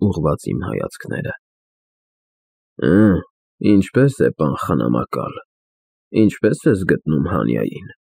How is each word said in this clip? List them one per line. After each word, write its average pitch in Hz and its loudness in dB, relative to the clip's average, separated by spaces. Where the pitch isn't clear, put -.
ուղղված 143 -2
իմ - -4
հայացքները։ - -8
«Ը, 90 4
ինչպե՞ս 104 2
է, 60 2
պան 69 -2
խնամակալ, 60 -4
ինչպե՞ս 107 2
ես 107 2
գտնում 78 0
Հանյային։ 57 -4